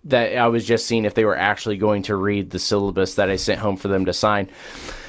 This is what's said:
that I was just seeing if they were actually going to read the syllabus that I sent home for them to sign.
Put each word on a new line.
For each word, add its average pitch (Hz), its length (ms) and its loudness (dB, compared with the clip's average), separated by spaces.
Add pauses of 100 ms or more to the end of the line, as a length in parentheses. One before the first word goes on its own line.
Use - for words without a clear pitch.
that 117 320 2
I 120 120 4
was 117 180 0
just 110 200 2
seeing 113 200 0
if 104 80 -2
they 113 100 4
were 101 140 4
actually 101 400 0
going 104 240 2
to 104 120 -2
read 98 360 0
the 92 80 -6
syllabus 98 560 0
that 98 160 2
I 95 60 0
sent 101 240 -2
home 101 180 0
for 98 100 -4
them 95 160 2
to 87 80 0
sign. 104 380 0 (580)